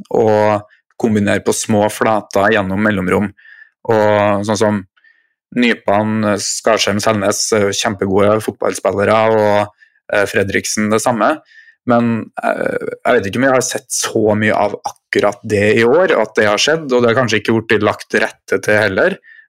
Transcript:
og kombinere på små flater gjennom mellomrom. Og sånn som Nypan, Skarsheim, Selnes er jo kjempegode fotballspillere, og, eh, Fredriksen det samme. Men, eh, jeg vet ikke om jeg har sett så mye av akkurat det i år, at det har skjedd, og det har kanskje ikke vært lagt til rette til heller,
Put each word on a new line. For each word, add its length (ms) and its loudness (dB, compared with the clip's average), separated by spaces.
og 540 2
kombinere 480 0
på 80 0
små 300 0
flater 640 0
gjennom 260 -2
mellomrom. 460 0
Og 560 2
sånn 100 0
som 220 0
Nypan, 680 0
Skarsheim, 600 -2
Selnes 400 0
er 140 2
jo 80 -4
kjempegode 680 0
fotballspillere, 760 -2
og, 400 0
eh, 120 2
Fredriksen 640 -2
det 140 0
samme. 320 0
Men, 460 0
eh, 380 -4
jeg 80 2
vet 160 0
ikke 80 -6
om 60 0
jeg 100 2
har 80 2
sett 320 -8
så 420 0
mye 220 0
av 160 0
akkurat 600 -2
det 340 0
i 80 2
år, 340 4
at 160 -2
det 140 2
har 80 2
skjedd, 340 0
og 100 2
det 120 2
har 80 2
kanskje 220 0
ikke 180 0
vært 240 0
lagt 240 -2
til 160 0
rette 340 -6
til 160 0
heller, 420 0